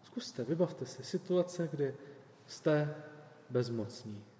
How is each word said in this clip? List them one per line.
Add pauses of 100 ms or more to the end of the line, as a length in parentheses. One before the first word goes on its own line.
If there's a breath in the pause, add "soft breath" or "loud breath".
Zkuste,
vybavte
si
situace,
kdy (520 loud breath)
jste (540)
bezmocní. (160)